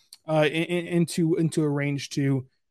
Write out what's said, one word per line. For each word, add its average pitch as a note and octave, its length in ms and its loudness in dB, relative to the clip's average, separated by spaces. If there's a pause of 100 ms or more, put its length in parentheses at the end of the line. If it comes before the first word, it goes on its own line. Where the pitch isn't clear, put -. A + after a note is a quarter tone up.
(260)
uh, D#3 240 2
in, E3 140 -2
in, F3 220 -2
into, E3+ 500 0
into E3 260 0
a D3+ 60 2
range C#3+ 420 -2
to C3+ 360 0 (240)